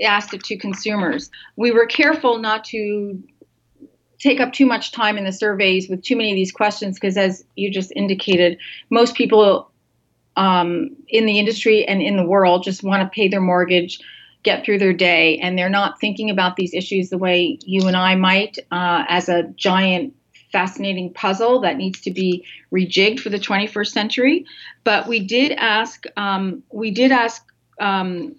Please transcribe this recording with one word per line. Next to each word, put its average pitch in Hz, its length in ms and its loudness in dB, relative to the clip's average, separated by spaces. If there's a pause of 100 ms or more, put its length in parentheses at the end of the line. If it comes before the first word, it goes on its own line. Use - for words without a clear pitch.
asked 208 320 0
it 190 100 -12
to 208 140 -8
consumers. 190 720 -4 (260)
We 233 140 2
were 226 160 6
careful 294 520 2
not 220 260 -2
to 208 580 -6 (960)
take 269 220 2
up 254 120 0
too 277 140 4
much 233 260 0
time 208 240 0
in 202 80 -6
the 190 80 -4
surveys 190 560 0
with 185 140 -6
too 254 140 0
many 220 160 -2
of 196 40 0
these 190 160 -2
questions, 208 460 -2
'cause 190 180 -2
as 190 280 0 (120)
you 196 140 -4
just 190 260 -6
indicated, 190 600 0 (320)
most 240 240 2
people, 208 560 4 (640)
um, 175 580 2 (140)
in 226 160 2
the 208 140 2
industry 214 480 2
and 196 160 0
in 202 140 0
the 185 100 2
world 185 360 4
just 190 200 -6
wanna 190 280 0
pay 208 180 0
their 196 120 0
mortgage, 180 600 0 (420)
get 196 220 0
through 202 160 0
their 190 120 4
day, 165 460 2
and 180 180 -4
they're 180 140 -2
not 202 300 -2
thinking 214 280 -4
about 185 280 0
these 185 180 -4
issues 190 360 -4
the 185 80 -4
way 180 460 0
you 190 220 0
and 185 100 0
I 185 200 2
might, 190 420 0 (140)
uh, 180 360 0
as 180 200 -2
a 175 160 2 (100)
giant 185 600 0 (360)
fascinating 190 640 -4
puzzle 226 460 0
that 170 160 0
needs 185 260 -6
to 196 80 -6
be 185 340 -2 (280)
rejigged 185 480 0
for 220 100 -8
the 202 80 -4
twenty-first 208 560 -4
century. 254 500 0 (400)
But 208 220 2
we 233 140 -2
did 233 320 0
ask, 220 520 -2 (120)
um, 190 540 -4
we 214 200 -6
did 247 220 4
ask, 233 300 0 (380)
um, 185 580 -4